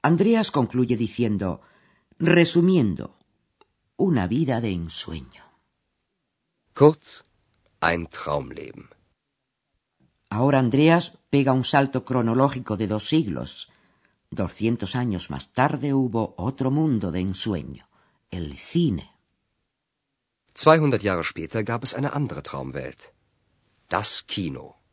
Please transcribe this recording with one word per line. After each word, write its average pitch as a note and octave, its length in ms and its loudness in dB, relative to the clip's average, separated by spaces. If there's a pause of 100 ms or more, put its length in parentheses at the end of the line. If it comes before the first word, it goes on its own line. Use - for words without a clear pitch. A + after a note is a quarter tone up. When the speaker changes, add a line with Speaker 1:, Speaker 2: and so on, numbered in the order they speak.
Speaker 1:
Andreas G3+ 500 2
concluye B2 460 0
diciendo, G#2 640 -2 (580)
resumiendo, E3+ 1000 2 (760)
una D3 300 2
vida B2 340 0
de A2+ 120 -2
ensueño. E2 720 -10 (1300)
Speaker 2:
Kurz, - 520 2 (560)
ein E2+ 280 0
Traumleben. C#2+ 800 -8 (1400)
Speaker 1:
Ahora C3+ 280 2
Andreas D3 540 4 (180)
pega C#3 220 4
un C3 100 2
salto C3+ 420 0
cronológico B2 720 0
de G#2 120 -2
dos G#2+ 200 -4
siglos. F#2+ 600 -4 (600)
Doscientos A2 680 -4
años A#2 340 -4
más C#2 220 -12
tarde C#3 420 0
hubo A#2 420 0
otro C3 360 -2
mundo C3+ 400 0
de F2+ 80 -2
ensueño, F2+ 680 -6 (460)
el D#2 260 -8
cine. C#3+ 540 -2 (1400)
Speaker 2:
Zweihundert D3+ 520 4
Jahre F#2 180 0
später E2 400 -6
gab A#2 220 -6
es - 100 -2
eine C#3 180 -4
andere C#3+ 300 -4
Traumwelt, C2 720 -10 (720)
das - 360 -2
Kino. C#2 560 -8 (120)